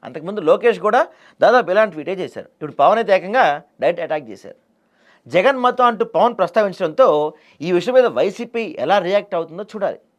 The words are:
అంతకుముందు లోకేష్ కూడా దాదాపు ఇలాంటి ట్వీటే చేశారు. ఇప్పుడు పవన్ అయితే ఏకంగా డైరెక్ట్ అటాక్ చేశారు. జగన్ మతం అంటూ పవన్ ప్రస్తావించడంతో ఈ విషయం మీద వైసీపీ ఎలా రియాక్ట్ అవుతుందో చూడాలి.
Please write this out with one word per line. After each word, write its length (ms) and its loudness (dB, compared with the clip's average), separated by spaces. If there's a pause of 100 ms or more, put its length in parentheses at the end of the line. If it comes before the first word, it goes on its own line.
అంతకుముందు 360 -12
లోకేష్ 400 2
కూడా 280 0 (340)
దాదాపు 300 4
ఇలాంటి 220 2
ట్వీటే 200 -8
చేశారు. 320 -10
ఇప్పుడు 260 -14
పవన్ 260 4
అయితే 160 0
ఏకంగా 480 0 (200)
డైరెక్ట్ 200 -2
అటాక్ 280 -8
చేశారు. 260 -18 (720)
జగన్ 300 2
మతం 280 0
అంటూ 200 0
పవన్ 320 0
ప్రస్తావించడంతో 960 0 (280)
ఈ 100 -4
విషయం 220 0
మీద 120 6
వైసీపీ 760 -4
ఎలా 180 0
రియాక్ట్ 380 -2
అవుతుందో 280 -8
చూడాలి. 360 -8 (200)